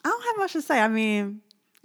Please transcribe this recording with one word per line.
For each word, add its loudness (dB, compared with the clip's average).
I -2
don't -2
have -2
much -2
to -2
say. 2
I 4
mean, 0